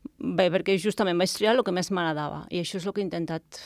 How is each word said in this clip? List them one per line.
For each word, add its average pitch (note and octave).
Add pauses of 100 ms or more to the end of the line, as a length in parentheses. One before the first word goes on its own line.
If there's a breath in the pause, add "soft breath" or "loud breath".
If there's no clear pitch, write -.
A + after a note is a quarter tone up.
(180)
bé, F3+
perquè G3
justament F#3
vaig F3+
triar G#3+
el C4
que F#3+
més F3+
m'agradava, D#3 (100)
i F3
això E3+
és F3
el G3
que G#3
he G3
intentat E3